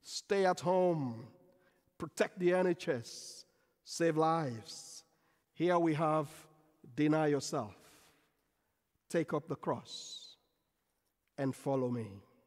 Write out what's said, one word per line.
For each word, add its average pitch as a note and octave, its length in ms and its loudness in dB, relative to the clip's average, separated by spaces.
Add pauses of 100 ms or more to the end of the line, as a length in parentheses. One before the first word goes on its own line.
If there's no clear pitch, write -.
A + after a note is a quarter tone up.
Stay - 440 0
at F3+ 160 2
home, D#3+ 640 0 (680)
protect F#3 420 -2
the F3 140 4
N F#3 140 4
H E3+ 200 0
S, - 580 -6 (380)
save E3 320 0
lives. D#3 880 -2 (480)
Here F3 260 2
we E3 180 4
have, D#3 340 0 (680)
"Deny D3+ 320 4
yourself, C3 480 -2 (1300)
take E3 240 0
up D3 160 -4
the C#3 80 -4
cross, - 800 -8 (1000)
and C3+ 160 -2
follow C3+ 360 -2
me." G2+ 340 -6 (240)